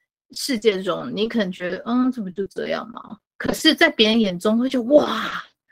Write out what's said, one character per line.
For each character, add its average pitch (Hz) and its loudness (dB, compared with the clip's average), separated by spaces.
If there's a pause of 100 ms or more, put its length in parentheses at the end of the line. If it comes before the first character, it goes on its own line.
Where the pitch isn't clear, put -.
(320)
世 247 -4
界 202 2
中， 170 -4
你 214 0
可 226 -4
能 190 -2
觉 180 -8
得 185 -8
，“嗯， 247 2
这 240 -10
不 185 -8
就 190 -6
这 - -8
样 160 -4
吗？” - -16 (200)
可 - -4
是 311 2
在 330 4
别 220 4
人 233 4
眼 185 0
中 220 2
会 254 0
觉 262 -2
得 226 -2 (100)
，“哇， 226 2 (300)